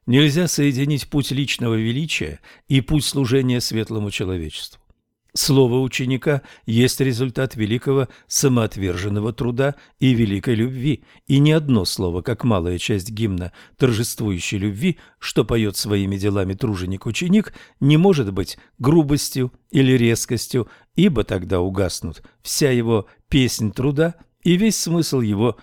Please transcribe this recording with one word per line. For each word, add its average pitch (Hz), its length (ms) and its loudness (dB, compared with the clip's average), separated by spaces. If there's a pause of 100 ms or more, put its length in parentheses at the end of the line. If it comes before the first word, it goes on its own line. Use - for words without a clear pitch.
Нельзя 147 440 4
соединить 143 600 0
путь 143 220 -2
личного 120 440 -2
величия 110 640 -4 (260)
и 135 140 2
путь 147 240 0
служения 127 560 0
светлому 107 500 -4
человечеству. 90 720 -8 (540)
Слово 131 440 4
ученика 131 600 -2 (240)
есть 123 340 2
результат 131 580 -2
великого 123 520 0 (180)
самоотверженного 104 1080 -2
труда 127 400 -2 (260)
и 131 140 4
великой 110 400 0
любви, 127 500 -2 (220)
и 135 140 4
ни 151 100 6
одно 135 340 2
слово, 90 380 -4
как 117 200 -4
малая 90 360 0
часть 104 320 -4
гимна 98 420 -4 (240)
торжествующей 110 800 -2
любви, 104 400 -2 (220)
что - 260 -2
поет 110 320 0
своими 101 400 -2
делами 98 380 -2
труженик-ученик, 110 1000 -2 (280)
не 151 180 6
может 151 340 4
быть 92 240 -4 (220)
грубостью 139 760 2 (180)
или 135 220 4
резкостью, 117 760 0 (260)
ибо 160 280 4
тогда 92 380 -2
угаснут 92 640 -4 (180)
вся - 300 0
его 117 360 2 (220)
песнь 113 440 0
труда 147 420 0 (280)
и 175 140 4
весь 208 220 2
смысл 160 420 -2
его 107 420 0